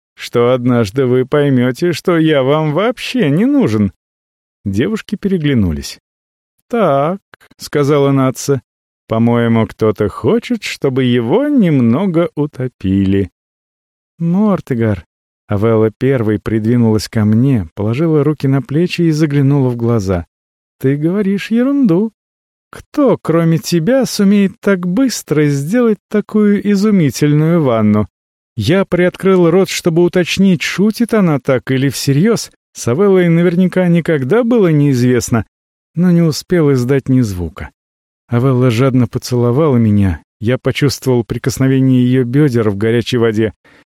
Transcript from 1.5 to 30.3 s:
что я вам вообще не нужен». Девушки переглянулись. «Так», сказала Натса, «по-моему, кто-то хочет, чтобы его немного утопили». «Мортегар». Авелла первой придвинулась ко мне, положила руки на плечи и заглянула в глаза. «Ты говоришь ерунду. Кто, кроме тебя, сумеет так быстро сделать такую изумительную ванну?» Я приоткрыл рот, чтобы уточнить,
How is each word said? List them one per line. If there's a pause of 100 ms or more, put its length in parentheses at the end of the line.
что
я
вам
вообще
не
нужен». (720)
Девушки
переглянулись. (680)
«Так», (380)
сказала
Натса, (460)
«по-моему,
кто-то
хочет,
чтобы
его
немного
утопили». (880)
«Мортегар». (440)
Авелла
первой
придвинулась
ко
мне,
положила
руки
на
плечи
и
заглянула
в
глаза. (520)
«Ты
говоришь
ерунду. (600)
Кто,
кроме
тебя,
сумеет
так
быстро
сделать (100)
такую
изумительную
ванну?» (480)
Я
приоткрыл
рот,
чтобы
уточнить,